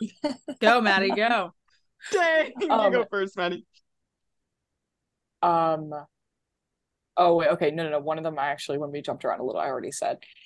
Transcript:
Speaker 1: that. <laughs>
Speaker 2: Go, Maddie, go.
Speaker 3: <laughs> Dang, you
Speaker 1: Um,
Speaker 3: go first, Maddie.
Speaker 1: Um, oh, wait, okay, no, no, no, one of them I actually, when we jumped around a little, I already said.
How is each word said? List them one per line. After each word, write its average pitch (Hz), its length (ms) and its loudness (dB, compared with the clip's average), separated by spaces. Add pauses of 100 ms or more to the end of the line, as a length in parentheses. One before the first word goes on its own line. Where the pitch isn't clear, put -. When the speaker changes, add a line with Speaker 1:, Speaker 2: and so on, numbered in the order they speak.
(240)
Speaker 1:
that. 285 140 -4 (120)
<laughs> 285 100 -14
Speaker 2:
Go, 233 220 4
Maddie, 196 300 2
go. 208 420 0 (300)
Speaker 3:
<laughs> - 280 -20
Dang, 320 480 2
you 320 100 -2
Speaker 1:
Um, 220 220 2
Speaker 3:
go 240 180 2
first, 196 280 -4
Maddie. 180 280 -4 (1800)
Speaker 1:
Um, 160 520 2 (1200)
oh, 175 200 6
wait, 165 160 2
okay, 170 200 0
no, 160 140 -2
no, 156 60 -4
no, 151 80 0
one 156 180 -4
of 160 80 -6
them 156 120 -6
I 139 100 -2
actually, 143 300 -4
when 147 140 -6
we 143 100 -8
jumped - 220 -8
around - 160 -2
a - 40 -8
little, 117 180 -4
I - 60 -2
already 127 240 -6
said. - 260 -4 (280)